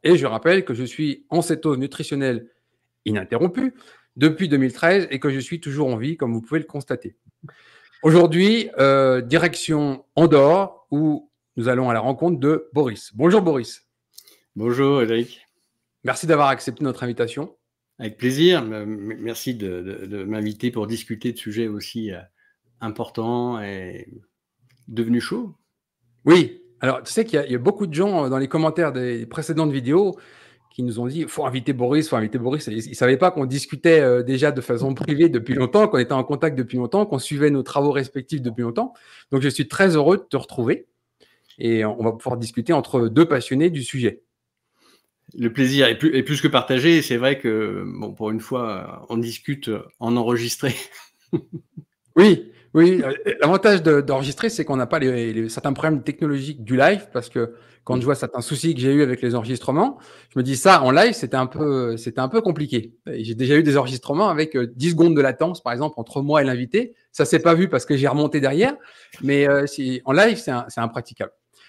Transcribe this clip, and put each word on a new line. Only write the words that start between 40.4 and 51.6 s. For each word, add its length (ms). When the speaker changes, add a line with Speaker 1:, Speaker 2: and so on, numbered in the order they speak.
Speaker 1:
et 260
on 180
va 80
pouvoir 240
discuter 380
entre 340
deux 180
passionnés 440
du 140
sujet. 400
Speaker 2:
Le 160
plaisir 340
est 100
plus, 200
est 60
plus 180
que 80
partagé. 520
C'est 140
vrai 240
que, 460
bon, 280
pour 160
une 120
fois, 680
on 80
discute 560
en 160
enregistré. 580
<laughs> 60